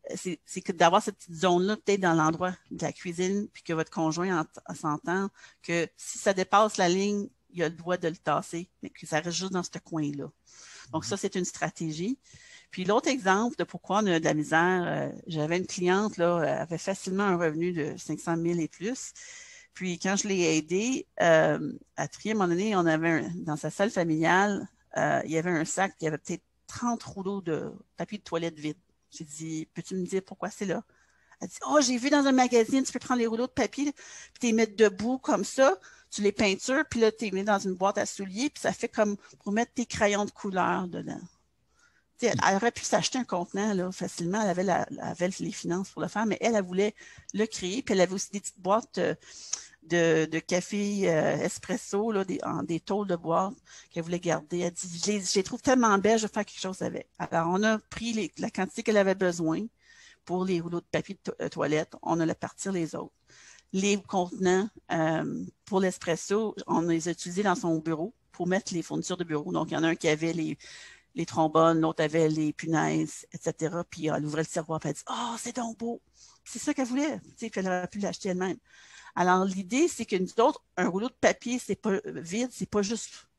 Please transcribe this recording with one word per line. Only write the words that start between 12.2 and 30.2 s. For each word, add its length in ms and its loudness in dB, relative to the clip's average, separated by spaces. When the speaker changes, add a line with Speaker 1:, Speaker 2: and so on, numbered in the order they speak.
Speaker 1:
Puis 140 -8
l'autre 240 2
exemple 480 2
de 80 -2
pourquoi 340 -4
on 80 2
a 140 4
de 40 -6
la 100 2
misère, 520 2
euh, 240 -2
j'avais 320 -2
une 80 -4
cliente, 500 0
là, 260 2
elle 80 0
avait 280 -4
facilement 460 -4
un 120 2
revenu 360 0
de 240 -4
cinq 240 -6
cent 160 -2
mille 240 0
et 80 -2
plus. 440 -8
Puis 240 -4
quand 180 0
je 120 -2
l'ai 280 4
aidée, 500 0
euh, 520 6
à 100 -4
trier, 260 -6
à 20 0
un 40 2
moment 100 4
donné, 280 2
on 100 4
avait 220 4
un, 300 0
dans 180 -4
sa 140 -6
salle 200 0
familiale, 800 2
euh, 280 2
il 80 -6
y 60 0
avait 120 0
un 140 2
sac, 360 -2
il 40 -4
y 40 0
avait 100 -2
peut-être 260 -8
trente 340 -4
rouleaux 380 -6
de 320 -4
papier 220 -8
de 40 -14
toilette 360 -4
vide. 200 -6
J'ai 140 -14
dit, « 500 -8
Peux-tu 220 -8
me 100 -2
dire 180 -2